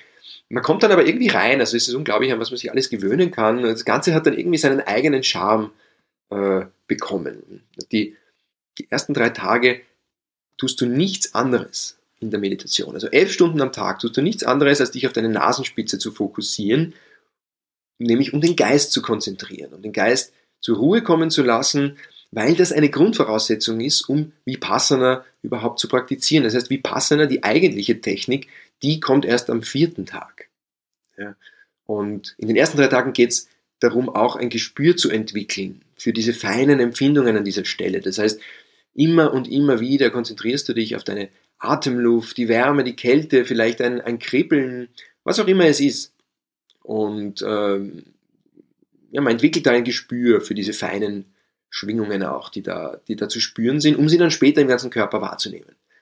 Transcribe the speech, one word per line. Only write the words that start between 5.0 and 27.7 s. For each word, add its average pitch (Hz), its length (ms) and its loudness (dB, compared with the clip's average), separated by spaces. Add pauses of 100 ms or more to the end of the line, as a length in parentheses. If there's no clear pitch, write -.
Charme, 107 480 -2 (580)
äh, 98 360 -2 (220)
bekommen. 95 760 -8 (280)
Die, 104 240 -2 (640)
die - 120 -16
ersten - 240 -6
drei 117 180 2
Tage 123 500 0 (760)
tust - 220 -4
du 131 60 0
nichts 156 500 -2
anderes - 640 -4 (220)
in 107 120 -8
der 104 80 -4
Meditation. 98 540 -6
Also - 140 -10
elf 190 260 4
Stunden 165 280 2
am 127 120 -2
Tag 95 260 -6
tust - 160 -6
du - 60 2
nichts 196 220 -2
anderes, 139 360 2
als 113 120 0
dich 127 160 -4
auf 127 60 -6
deine 113 160 -2
Nasenspitze 110 680 -2
zu 107 120 -6
fokussieren, 110 800 -2 (1080)
nämlich 120 340 2
um 147 60 -2
den 170 160 2
Geist 143 380 2
zu 117 80 -2
konzentrieren, 101 720 -8
um 90 80 -20
den 107 100 -10
Geist 110 420 -2 (280)
zur 113 160 0
Ruhe 170 240 4
kommen 165 300 2
zu 151 120 2
lassen, 139 540 0 (360)
weil 120 220 2
das 180 160 2
eine 151 180 4
Grundvoraussetzung 113 920 0
ist, 143 220 -2
um 151 280 -2 (140)
Vipassana 127 800 0 (160)
überhaupt 117 380 -6
zu - 100 -6
praktizieren. 131 560 0
Das 110 100 0
heißt, 123 140 -2
Vipassana, 139 560 0
die 127 180 -2
eigentliche 120 560 2